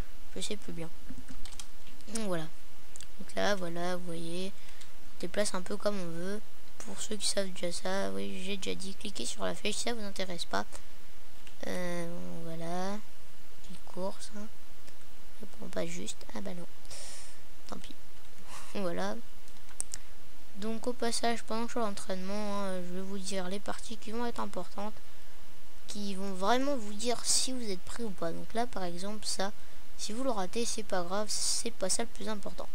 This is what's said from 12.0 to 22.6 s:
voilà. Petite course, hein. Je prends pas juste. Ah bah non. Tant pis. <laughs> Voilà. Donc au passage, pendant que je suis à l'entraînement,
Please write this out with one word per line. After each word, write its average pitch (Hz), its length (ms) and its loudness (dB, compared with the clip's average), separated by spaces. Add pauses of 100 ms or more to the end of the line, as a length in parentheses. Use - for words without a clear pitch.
voilà. 170 540 0 (640)
Petite - 240 0
course, - 500 0
hein. 208 100 0 (920)
Je 208 60 0 (120)
prends 196 80 0
pas 180 200 -2
juste. 180 380 0 (120)
Ah 214 40 0
bah 190 140 0
non. 175 120 0 (1000)
Tant - 120 0
pis. - 160 0 (800)
<laughs> - 0 -
Voilà. 190 420 0 (1400)
Donc 226 280 0
au 247 60 0
passage, 233 500 0
pendant 226 200 0
que 240 60 0
je - 40 0
suis 247 80 0
à 226 60 0
l'entraînement, 202 760 0